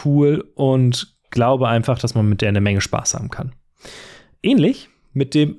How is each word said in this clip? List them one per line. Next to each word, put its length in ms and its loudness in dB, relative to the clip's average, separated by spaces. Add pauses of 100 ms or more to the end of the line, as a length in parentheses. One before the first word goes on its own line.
cool 500 2
und 600 0 (120)
glaube 380 0
einfach, 320 0
dass 160 -4
man 140 2
mit 120 0
der 80 0
eine 120 0
Menge 180 0
Spaß 360 -4
haben 140 -10
kann. 220 -10 (920)
Ähnlich 460 0 (300)
mit 160 -2
dem 260 0